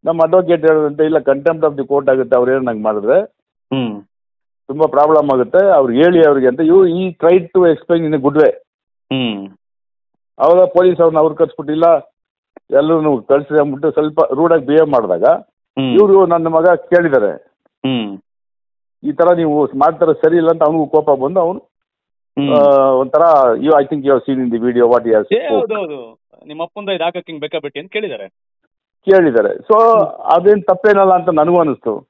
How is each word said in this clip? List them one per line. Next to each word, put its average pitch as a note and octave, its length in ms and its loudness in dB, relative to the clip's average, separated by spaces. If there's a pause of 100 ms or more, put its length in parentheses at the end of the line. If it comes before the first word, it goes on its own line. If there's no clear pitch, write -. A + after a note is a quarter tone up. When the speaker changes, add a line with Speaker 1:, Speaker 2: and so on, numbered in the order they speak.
Speaker 1:
ನಮ್ಮ E3 180 -2
ಅಡ್ವೊಕೇಟ್ E3 480 2
ಹೇಳಿದಂತೆ, D3+ 340 0
"ಇಲ್ಲ, D#3 120 -2
contempt C#3+ 440 -2
of D3 140 -2
the C3+ 120 -8
court C#3 240 0
ಆಗುತ್ತೆ, C3 240 0
ಅವ್ರು B2 160 0
ಏನೋ C3 100 -2
ನಂಗೆ A#2 220 -6
ಮಾಡಿದ್ರೆ A2 380 0 (520)
Speaker 2:
ಹ್ಮ್. A2 300 -6 (640)
Speaker 1:
ತುಂಬಾ D3+ 180 -2
ಪ್ರಾಬ್ಲಮ್ D3 480 2
ಆಗುತ್ತೆ, F3+ 380 0
ಅವ್ರು C3+ 220 2
ಹೇಳಿ E3 340 4
ಅವ್ರಿಗೆ" C3+ 200 2
ಅಂತ. B2+ 120 -2
"You, E3 260 2
he F3 300 -4 (100)
tried F3+ 180 4
to F3+ 220 0
explain E3 420 -2
in D3+ 80 -2
a C3+ 60 -4
good C#3+ 140 -2
way." D3+ 160 4 (600)
Speaker 2:
ಹ್ಮ್. G#2+ 360 -8 (920)
Speaker 1:
ಅವಾಗ F3 220 4
ಪೊಲೀಸ್ F3+ 380 2
ಅವ್ರನ್ನ E3 200 2
ಅವ್ರು D#3 160 0
ಕರ್ಸ್ಬಿಟ್ಟಿಲ್ಲ, D#3+ 600 -2 (760)
ಎಲ್ಲರನ್ನು D3+ 500 0
ಕಳ್ಸಿ C#3+ 380 0
ಅಂದ್ಬಿಟ್ಟು C#3+ 320 -2
ಸ್ವಲ್ಪ D3+ 300 -4
ರೂಡ್ D#3+ 320 0
ಆಗಿ C#3+ 120 0
ಬಿಹೇವ್ D3+ 220 2
ಮಾಡಿದಾಗ G#2 360 -2 (560)
Speaker 2:
ಹ್ಮ್. C3 140 -4
Speaker 1:
ಇವ್ರು G3 320 4
ನನ್ನ E3+ 220 -2
ಮಗ D#3+ 180 0
ಕೇಳಿದ್ದಾರೆ, E3 680 0 (540)
Speaker 2:
ಹ್ಮ್. A2 320 -6 (840)
Speaker 1:
"ಈ D3 80 -6
ತರ E3+ 220 0
ನೀವು D3+ 440 -2
ಮಾಡ್ತಾರೆ D#3 360 0
ಸರಿ D#3+ 240 0
ಇಲ್ಲ" E3 120 0
ಅಂತ E3 140 0
ಅವನಿಗೂ D#3 240 0
ಕೋಪ D3+ 240 0
ಬಂದು C#3+ 280 -2
ಅವನು, F3+ 200 -4 (800)
Speaker 2:
ಹ್ಮ್. C#3 140 -2
Speaker 1:
ಆ, D3 60 2 (320)
ಒಂಥರ, C3 300 0 (340)
"You, D3 160 -2
I C#3+ 140 2
think C#3+ 180 -8
you C#3 80 0
have C3 180 0
seen C3 160 -4
in A#2+ 100 -4
the A2+ 100 -4
video B2 200 2
what A#2 200 2
he A2+ 100 0
has G#2+ 180 0
Speaker 2:
ಏ, A#3 140 -4
Speaker 1:
spoke." - 40 -4
Speaker 2:
ಹೌದು, A3 240 -2
ಹೌದು. C#3 440 -12 (280)
"ನಿಮ್ಮ D3+ 160 -12
ಅಪ್ಪಂದ G3 260 -12
ಇದು F3 140 -4
ಹಾಕಕ್ಕೆ F3 280 -8
ಹಿಂಗ್ D3+ 100 -14
ಬೇಕಾ D3+ 180 -8
ಬಿಟ್ಟಿ?" C#3+ 200 -12
ಅಂತ F3+ 120 -20
ಕೇಳಿದ್ದಾರೆ. C3 380 -10 (760)
Speaker 1:
ಕೇಳಿದ್ದಾರೆ. D#3+ 520 2
So G#3+ 220 0
Speaker 2:
ಹ್ಮ್. A3+ 280 2
Speaker 1:
ಅದೇನ್ F#3 560 0
ತಪ್ಪೇನಲ್ಲ F#3+ 500 2
ಅಂತ F3 160 0
ನನಗೂ E3 300 0
ಅನಿಸ್ತು. B2+ 380 -4 (120)